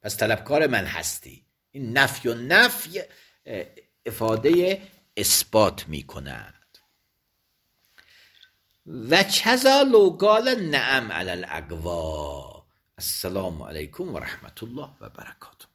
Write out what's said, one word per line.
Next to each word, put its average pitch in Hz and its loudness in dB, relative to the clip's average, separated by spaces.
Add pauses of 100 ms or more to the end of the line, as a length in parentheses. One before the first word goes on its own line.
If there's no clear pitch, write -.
پس 107 -10
طلبکار 131 0
من 110 0
هستی. - -10 (260)
این 127 -4
نفی 135 2
و 117 -2
نفی، 170 2 (440)
اه، 98 -8 (400)
افادهٔ 143 0 (360)
اثبات 101 2
می‌کند. 67 -12 (2250)
و 147 2
کذا 254 4
لو 226 8
قال 214 2
نعم 135 0
علی 90 -4
الاقوا. 80 -8 (320)
السلام 92 -6
علیکم 78 -10
و 78 -8
رحمت - -14
الله 131 -14 (120)
و - -18
برکاته. - -20